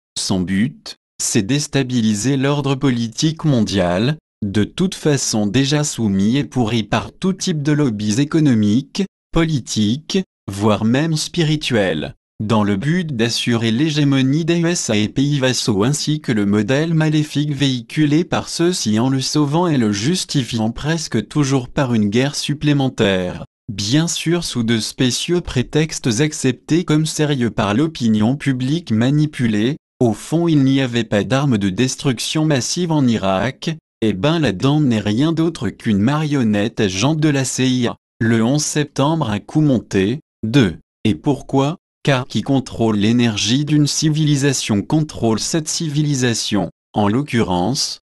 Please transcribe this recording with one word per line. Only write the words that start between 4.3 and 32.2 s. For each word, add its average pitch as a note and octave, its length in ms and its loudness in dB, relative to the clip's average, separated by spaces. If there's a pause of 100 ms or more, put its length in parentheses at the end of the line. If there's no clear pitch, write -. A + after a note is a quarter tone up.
de G2+ 180 0
toute F#3+ 320 -2
façon B2 540 0
déjà C#3 340 2
soumis A2 540 0
et C#3+ 80 0
pourri A2+ 400 0
par - 260 -2
tout F#3+ 220 -2
type F#3 280 -4
de D3 120 0
lobbies G#2+ 480 0
économiques, C#3+ 840 2 (280)
politiques, D3+ 920 0 (260)
voire G2+ 360 0
même D3+ 320 2
spirituels, A#2 960 -2 (280)
dans G#2+ 220 2
le G2+ 120 2
but D#3 380 -2
d'assurer A#2 560 0
l'hégémonie C#3 760 2
des E3+ 140 0
U E3 80 2
S E3+ 240 -2
A G#2+ 60 2
et G#2 120 0
pays C#3+ 300 0
vassaux A#2+ 460 0
ainsi D3+ 360 0
que D3 120 -4
le G#2 140 0
modèle C3 480 2
maléfique D3+ 580 0
véhiculé C#3+ 720 0
par A2 240 -4
ceux-ci F3+ 500 0
en B2+ 100 2
le C3+ 120 0
sauvant D3+ 480 0
et D3 80 2
le G#2+ 160 2
justifiant A#2 800 -2
presque D3 580 -4
toujours C3+ 400 -2
par B2+ 260 -2
une G#2+ 140 2
guerre B2+ 260 0
supplémentaire. C3 1120 -2 (260)
Bien A2+ 380 0
sûr E3+ 340 -2
sous A#2+ 220 -4
de A2+ 160 2
spécieux C3+ 600 -2
prétextes C3+ 800 -2
acceptés D3+ 640 0
comme D#3 220 2
sérieux C#3+ 440 0
par G#2 240 0
l'opinion A#2+ 640 2
publique C#3 540 -2
manipulée, B2+ 840 0 (240)
au A#2 120 4
fond E3+ 360 -2
il D3 160 4
n'y C3+ 160 4
avait A#2 240 0
pas G#2 200 0
d'armes C3 340 2
de G2 100 0
destruction C3 800 -2